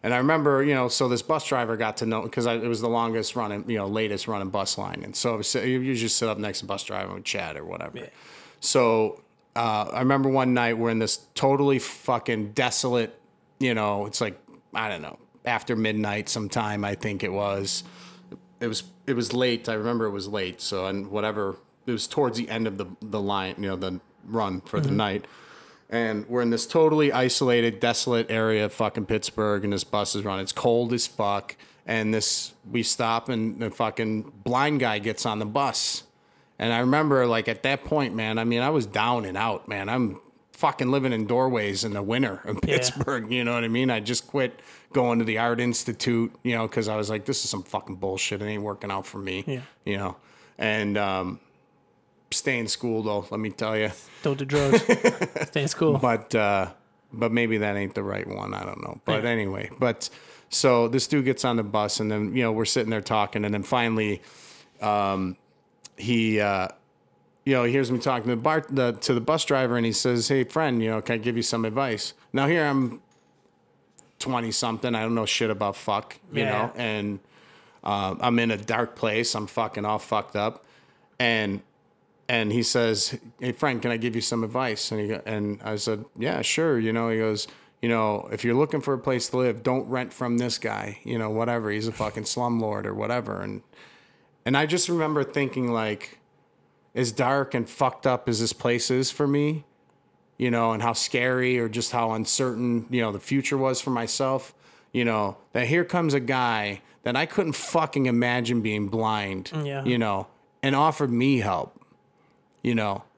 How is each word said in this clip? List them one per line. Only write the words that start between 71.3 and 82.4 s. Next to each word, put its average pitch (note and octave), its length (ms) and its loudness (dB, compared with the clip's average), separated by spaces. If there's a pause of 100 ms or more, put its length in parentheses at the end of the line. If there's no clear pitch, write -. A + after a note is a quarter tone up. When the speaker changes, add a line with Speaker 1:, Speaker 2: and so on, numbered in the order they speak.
Speaker 1:
you A#2 80 0
some A2+ 200 0
advice?" A2+ 480 -2 (200)
Now C#3 160 2
here E3 180 4
I'm C3+ 340 0 (1200)
twenty-something. A#2 760 -2
I A2 80 0
don't A2+ 120 0
know A2 120 2
shit A2+ 240 0
about G2+ 260 -2
fuck, - 400 -4 (160)
you C#3+ 100 -2
Speaker 2:
Yeah. C3+ 80 0 (160)
Speaker 1:
know, A#2 100 -8
and, G#2+ 440 -4 (640)
uh, G2 360 -2
I'm A#2+ 180 2
in A#2 120 2
a G#2+ 60 0
dark A2 400 -2
place. A2+ 380 0
I'm G#2 120 -4
fucking G#2+ 380 -4
all G#2+ 140 0
fucked - 380 -2
up, G#2+ 280 -2 (540)
and, G#2+ 420 2 (680)
and A2+ 240 0